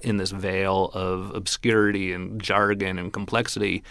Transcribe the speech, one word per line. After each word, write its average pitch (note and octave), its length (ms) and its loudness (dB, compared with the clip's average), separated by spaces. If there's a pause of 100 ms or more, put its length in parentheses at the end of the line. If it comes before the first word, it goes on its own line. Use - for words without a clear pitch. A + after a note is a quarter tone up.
in A2+ 140 0
this F#2+ 160 -2
veil F#2+ 600 0
of F#2 440 -2
obscurity G2+ 760 2
and F#2 300 -6
jargon G2+ 560 2
and F2+ 140 -6
complexity G#2 800 -2